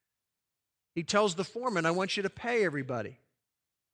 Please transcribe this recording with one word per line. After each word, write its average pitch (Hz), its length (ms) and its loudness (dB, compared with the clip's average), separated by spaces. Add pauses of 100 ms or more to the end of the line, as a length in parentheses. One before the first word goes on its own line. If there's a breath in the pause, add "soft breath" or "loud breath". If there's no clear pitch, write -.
(960)
he 170 80 -4
tells 202 320 2
the 185 80 -2
foreman, 226 420 0
"I 165 60 4
want 185 240 0
you 202 80 -2
to 190 60 0
pay 233 340 0
everybody." 131 540 -4 (760)